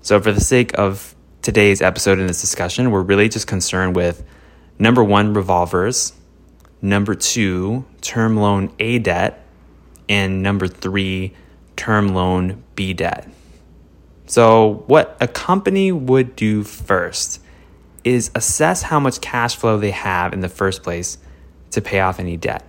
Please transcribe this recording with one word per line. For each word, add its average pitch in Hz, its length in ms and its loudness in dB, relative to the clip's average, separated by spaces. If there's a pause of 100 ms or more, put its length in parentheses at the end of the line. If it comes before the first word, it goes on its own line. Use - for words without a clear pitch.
So 104 160 4
for 104 120 2
the 104 100 2
sake 123 360 2
of 98 380 -4 (260)
today's 104 400 4
episode 92 380 2
in 92 80 -2
this 87 140 -4
discussion, 113 500 -2
we're 98 100 2
really 101 280 2
just 110 180 -6
concerned 92 480 -2
with, 87 280 -2 (540)
number 117 260 4
one, 104 300 4
revolvers, 90 800 0 (720)
number 101 320 0
two, 101 680 -2 (180)
term 110 360 0
loan 101 400 0
A - 220 0
debt, 87 440 -2 (640)
and 95 360 0
number 98 240 0
three, 95 680 -4 (440)
term 104 320 0
loan 92 540 -2 (120)
B 95 180 -4
debt. - 340 -4 (1000)
So 110 580 6
what 151 340 4
a 123 80 0
company 196 640 0
would 131 440 0
do 107 280 0
first - 760 -4 (640)
is 123 320 0
assess - 480 0
how 156 160 0
much 131 200 -2
cash 120 360 -4
flow 110 240 0
they 104 100 -2
have 92 440 -4
in 95 80 -6
the 90 80 -4
first 95 340 -4
place 87 340 -8 (540)
to 113 100 -4
pay 98 180 -2
off 92 200 0
any 87 180 -6
debt - 320 -6